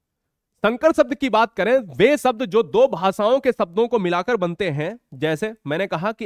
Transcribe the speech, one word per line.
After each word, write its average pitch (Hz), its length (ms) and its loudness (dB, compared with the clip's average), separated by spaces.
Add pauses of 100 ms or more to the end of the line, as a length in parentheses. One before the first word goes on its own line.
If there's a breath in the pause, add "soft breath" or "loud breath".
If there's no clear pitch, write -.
(640)
संकर 247 300 2
शब्द 269 220 0
की 277 140 -4
बात 220 240 2
करें, 214 240 0
वे 208 400 2
शब्द 254 280 -2
जो 208 180 0
दो 226 260 2
भाषाओं 202 500 0
के 262 120 0
शब्दों 208 360 -2
को 240 120 0
मिलाकर 180 380 -2
बनते 180 340 -2
हैं, 156 260 -6 (180)
जैसे 156 380 -4 (140)
मैंने 170 200 -2
कहा 180 240 -4
कि 220 140 -10